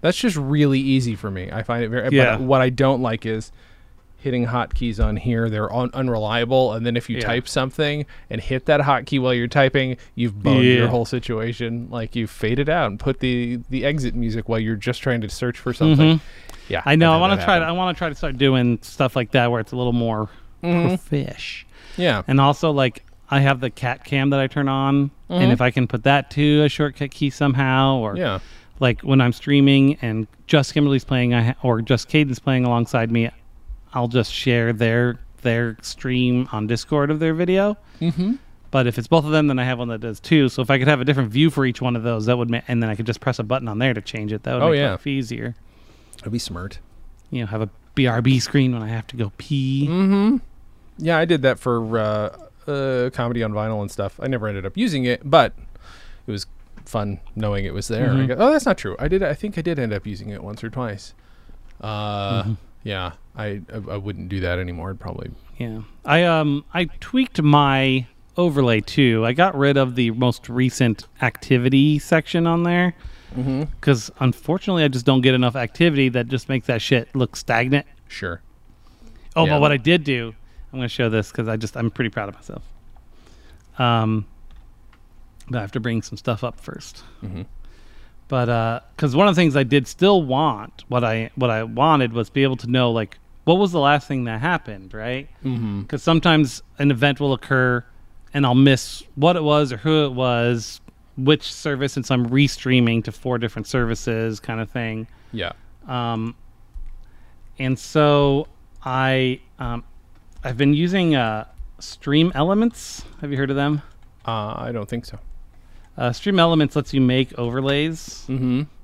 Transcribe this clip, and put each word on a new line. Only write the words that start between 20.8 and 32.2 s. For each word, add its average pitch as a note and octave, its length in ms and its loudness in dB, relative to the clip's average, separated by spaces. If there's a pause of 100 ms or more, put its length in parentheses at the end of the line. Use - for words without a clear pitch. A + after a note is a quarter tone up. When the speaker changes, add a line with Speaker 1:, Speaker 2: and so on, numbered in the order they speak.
Speaker 2:
profish. - 760 -6 (320)
Speaker 1:
Yeah. C#3 300 2
Speaker 2:
And C3+ 140 4
also, D3 320 4
like, C3+ 320 0 (260)
I C#3 100 2
have C#3 200 2
the B2 100 -4
cat B2+ 340 -6
cam C#3 260 0
that C#3 100 2
I C3+ 80 0
turn C#3 200 -2
on, C#3 440 0 (160)
and F3+ 140 0
Speaker 1:
Mm-hmm. B2 100 6
Speaker 2:
if A#2+ 80 2
I B2 100 4
can B2 160 0
put A2 160 -4
that C#3 300 2
to D3 320 4
a D3 40 4
shortcut C#3+ 440 -4
key C#3+ 180 -2
somehow, C3+ 680 2
or G#2+ 180 -4
Speaker 1:
Yeah. A2 240 -2 (400)
Speaker 2:
like, B2 220 2
when C3+ 180 4
I'm A#2+ 120 4
streaming C#3 680 4
and A2 240 -4 (220)
just C#3+ 260 2
Kimberly's C#3 300 2
playing, B2 300 0
I A#2 80 4
ha-, A#2+ 200 0
or A#2 200 2
just A#2 260 0
Caden's C#3+ 320 -2